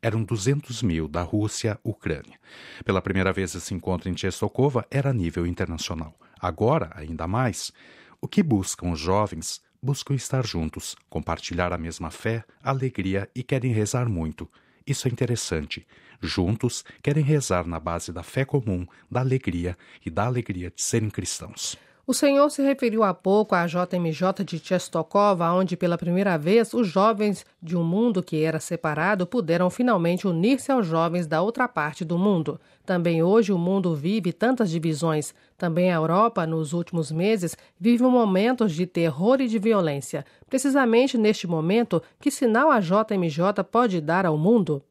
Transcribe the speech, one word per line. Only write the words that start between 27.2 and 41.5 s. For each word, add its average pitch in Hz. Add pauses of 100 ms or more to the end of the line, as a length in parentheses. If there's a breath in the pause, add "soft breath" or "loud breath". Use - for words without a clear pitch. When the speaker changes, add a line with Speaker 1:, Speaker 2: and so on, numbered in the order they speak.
Speaker 2:
de 170
um 170
mundo 185
que 156
era 156
separado 170
puderam 180
finalmente 180
unir-se 202
aos 240
jovens 165
da 160
outra 240
parte 156
do 170
mundo. 175 (240 soft breath)
Também 170
hoje 202
o 175
mundo 175
vive 175
tantas 233
divisões. 160 (200 soft breath)
Também 180
a 170
Europa, 175
nos 160
últimos 170
meses, 175 (240 soft breath)
vive 233
momentos 233
de 175
terror 175
e 262
de 226
violência. 165 (240 soft breath)
Precisamente 262
neste 214
momento, 170 (180 loud breath)